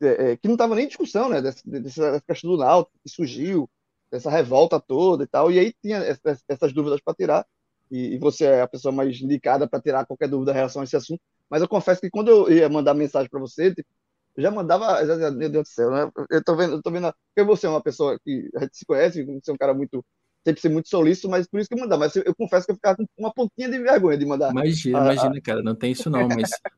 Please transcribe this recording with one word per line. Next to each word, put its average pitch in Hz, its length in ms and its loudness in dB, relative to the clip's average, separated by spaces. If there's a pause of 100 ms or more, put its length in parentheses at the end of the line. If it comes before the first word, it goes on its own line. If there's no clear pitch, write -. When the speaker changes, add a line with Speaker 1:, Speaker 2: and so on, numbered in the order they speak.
Speaker 1:
é, 131 300 2
é, 120 60 -2
que - 100 -6
não 233 100 2
tava 233 160 2
nem 233 120 0
em - 20 -4
discussão, 254 420 -4
né, 170 100 -2
dessa, 131 240 -6
dessa 139 640 -4
questão 165 220 -6
do 180 80 2
Náutico 156 460 2
que 147 80 -18
surgiu, 139 580 -4 (420)
dessa 127 180 -6
revolta 147 500 4
toda 160 440 0
e - 40 -6
tal, 156 240 2
e 180 80 4
aí 214 120 2 (120)
tinha 208 140 -4
essa, 143 380 -4 (120)
essas 139 260 -2
dúvidas 147 260 -2
pra - 140 -6
tirar, 160 320 -2 (460)
e, 127 240 -6
e - 20 -4
você 147 280 0
é 135 160 6
a 123 60 0
pessoa 135 240 -6
mais 135 300 -2
indicada 139 460 0
pra 143 120 -4
tirar 127 240 -2
qualquer 139 240 -6
dúvida 135 240 -2
em 135 40 0
relação 131 260 -2
a 135 40 -8
esse 143 100 -4
assunto, 156 260 -6 (260)
mas 156 140 -2
eu 175 60 0
confesso 185 340 0
que 185 80 -6
quando 214 200 0
eu 202 220 8
ia 160 160 6
mandar 147 280 2
mensagem 139 340 -2
pra 143 100 -8
você, 156 320 -2
tipo, - 180 -8 (460)
eu 135 60 -8
já 170 80 2
mandava, 190 500 0
eu 156 60 0
já 156 80 2
dizia, 160 160 0
"Meu 139 180 -4
Deus 151 220 -2
do - 20 -20
céu, 120 200 0
né? 143 180 -2 (220)
Eu 160 120 2
tô 170 120 0
vendo, 156 180 0
eu 151 80 -6
tô 175 80 -6
vendo 175 160 -4
a", 156 80 -4 (220)
porque 202 120 4
você 202 200 2
é - 20 0
uma 156 140 -2
pessoa 143 420 -2
que 131 300 -6
a 120 60 -6
gente 135 160 -8
se - 60 -20
conhece, 160 400 0
você 139 280 -10
é - 20 -4
um 135 40 -10
cara 139 180 -2
muito, 135 280 -8 (400)
sempre 160 160 0
ser 165 100 0
muito 156 200 -2
solícito, 185 400 2
mas 180 160 0
por 202 140 -6
isso 214 100 -4
que 240 60 -8
eu 240 40 -4
mandava. 202 200 -2
Mas 151 160 0
eu, 190 100 0
eu 175 80 0
confesso 185 320 0
que - 60 -2
eu 185 40 -4
ficava 190 220 0
com 220 80 -6 (100)
uma 220 160 -6
pontinha 247 380 -4
de 254 80 -4
vergonha 208 400 2
de 143 80 -2
mandar. 139 240 0
Speaker 2:
Imagina, 135 480 0
Speaker 1:
A, 127 40 2
a 135 120 4
Speaker 2:
imagina, 135 260 0
cara, 117 220 -4
não 113 140 -2
tem 123 160 -2
isso 127 180 -6
não, 123 180 0
mas, 117 220 0
<laughs> - 280 -10